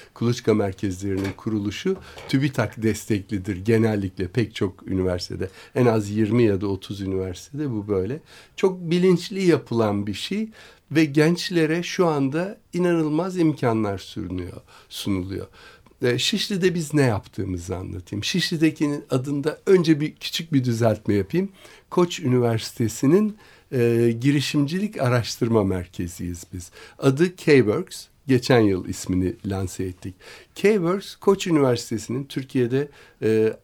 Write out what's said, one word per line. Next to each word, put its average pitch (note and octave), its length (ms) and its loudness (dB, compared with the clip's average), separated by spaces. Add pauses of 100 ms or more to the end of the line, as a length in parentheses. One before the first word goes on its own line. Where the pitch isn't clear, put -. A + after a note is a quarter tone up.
(140)
kuluçka A#2+ 400 0
merkezlerinin G2 800 -2
kuruluşu A2 600 -4 (320)
tübitak C3 540 -2
desteklidir G2+ 800 -2
genellikle G#2 640 0
pek A2 260 -2
çok - 340 -4
üniversitede. F#2 600 -2 (260)
En B2+ 120 4
az A2 240 2
yirmi A2 320 2
ya G2+ 180 4
da G#2 60 -2
otuz G2 340 -6
üniversitede F#2+ 680 -6
bu G#2 180 -6
böyle. G#2 320 -2 (360)
Çok F#3 240 0
bilinçli F3+ 640 2
yapılan A2+ 640 2
bir G#2 80 -4
şey A3 340 -6 (420)
ve D#3+ 140 4
gençlere D#3+ 800 2
şu F3 240 0
anda D#3 520 -2 (140)
inanılmaz F3 640 0
imkanlar A2+ 600 0
sunuyor, F2+ 640 -10 (280)
sunuluyor. F#2+ 580 -6 (560)
E, B2 160 2
Şişli'de F#3+ 560 -2
biz D#3+ 200 -4
ne C#3+ 80 4
yaptığımızı F#2+ 760 -2
anlatayım. F#2 480 -8
Şişli'dekinin D#3 880 0
adında C#3+ 560 -2
önce E3 340 6
bir D3+ 140 -4
küçük - 380 -10
bir C3 120 2
düzeltme A2+ 500 2
yapayım. E3 340 0 (420)
Koç F3+ 300 0
Üniversitesi'nin, B2+ 1160 2 (360)
e, A#2 480 2
girişimcilik D3 800 0
araştırma A#2 640 2
merkeziyiz F2+ 880 -6
biz. F#2 180 -12 (280)
Adı D3 380 2
K-Works. C#3 720 2 (200)
Geçen B2+ 340 4
yıl F#2+ 280 2
ismini F#2 460 -2 (120)
lanse F#2+ 380 -6
ettik. F#2 300 -10 (400)
K-Works, G3 640 0
Koç G3 260 2
Üniversitesi'nin C3 760 0
Türkiye'de, C3 640 -2 (340)
e, A2 300 4 (120)